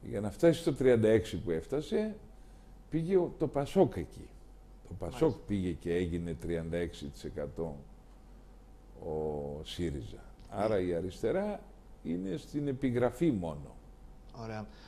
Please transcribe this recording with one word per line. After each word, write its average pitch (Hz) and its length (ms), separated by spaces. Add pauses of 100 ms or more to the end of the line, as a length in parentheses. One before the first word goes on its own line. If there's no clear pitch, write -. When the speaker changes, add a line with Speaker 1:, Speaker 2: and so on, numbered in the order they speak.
Speaker 1:
Για 113 180
να 104 100
φτάσει 165 300
στο 160 140
τριάντα 120 340
έξι 107 300
που 82 120
έφτασε, 175 680 (720)
πήγε 165 260
ο, 180 220
το 156 80
πασόκ 143 500
εκεί. - 320 (600)
Το 90 100
πασόκ 82 220
Speaker 2:
Μάλιστα. 151 260
Speaker 1:
πήγε 92 260
και 85 220
έγινε 85 460
τριάντα 82 360
έξι 87 300
τοις - 180
εκατό 73 520 (1300)
ο 76 600
σύριζα. 73 600 (260)
Άρα 101 300
η 90 140
αριστερά 165 680 (440)
είναι 180 320
στην 143 320
επιγραφή 127 640
μόνο. 78 420 (680)
Speaker 2:
Ωραία. 110 240 (220)